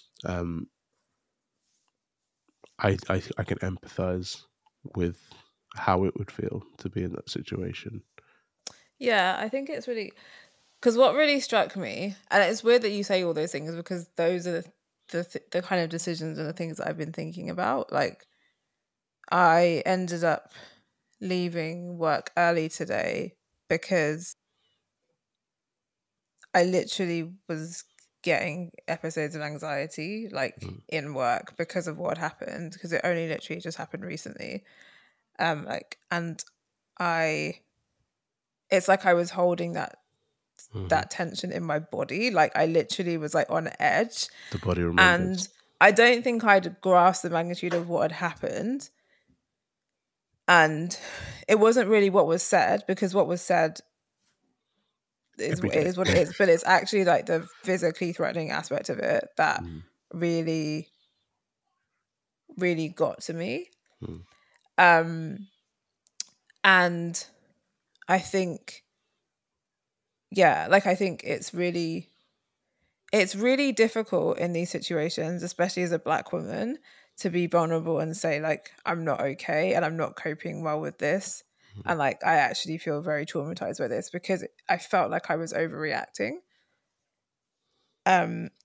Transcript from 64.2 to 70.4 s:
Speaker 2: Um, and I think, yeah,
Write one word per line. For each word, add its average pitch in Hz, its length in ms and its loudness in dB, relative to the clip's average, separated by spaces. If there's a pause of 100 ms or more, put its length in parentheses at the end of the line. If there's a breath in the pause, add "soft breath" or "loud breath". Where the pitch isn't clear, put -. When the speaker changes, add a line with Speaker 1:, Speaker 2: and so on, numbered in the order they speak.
Speaker 2:
Um, 165 720 4 (1160)
and 175 640 4 (840)
I 185 120 4
think, - 640 -4 (1500)
yeah, 151 380 6